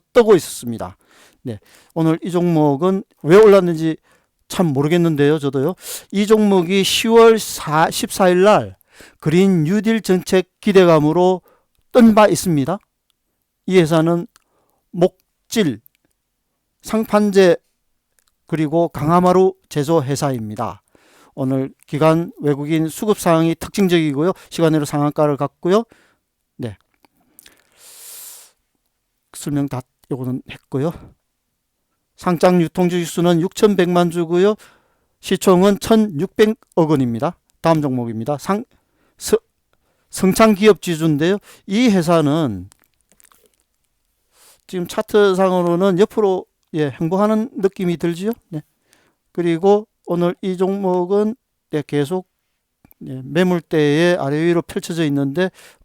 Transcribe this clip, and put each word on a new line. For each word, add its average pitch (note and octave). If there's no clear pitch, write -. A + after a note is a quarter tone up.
뜨고 A3
있었습니다. A#2
네, A2
오늘 D#3+
이 G3+
종목은 E3+
왜 D#3+
올랐는지 F3
참 F3+
모르겠는데요. D3+
저도요. C#3
이 G3
종목이 G3
시월 A3+
사, -
십사일 F#3
날 C#3+
그린 F3
뉴딜 G#3
정책 F#3
기대감으로 F3+
뜬 A3+
바 G#3+
있습니다. D#3+
이 F#3
회사는 E3
목질, F3
상판재, G#3
그리고 D#3+
강화마루 F3+
제조 D3+
회사입니다. A#2
오늘 C3+
기관 D#3+
외국인 D3
수급 G#3
상황이 E3
특징적이고요. E3+
시간으로 D#3
상한가를 D3
갔고요. F3
네, A2
설명 C#3+
다 B2+
요거는 B2+
했고요. C#3+
상장 F3+
유통 F3
주식수는 F3
육천백만 F3+
주고요. F3
시총은 F#3+
천육백억 G#3
원입니다. C3+
다음 D#3+
종목입니다. B2
상-, G#3
서-, -
성창기업지주인데요. F#3
이 A3+
회사는 D3+
지금 F3
차트상으로는 F#3
옆으로, G3
예, D3+
행보하는 G#3
느낌이 F#3
들지요. F3
네. D#3
그리고 F3+
오늘 F3
이 F#3
종목은, G3
예, D3+
계속, D3
예, C3
매물대에 E3
아래 C#3+
위로 E3+
펼쳐져 E3+
있는데 C#3+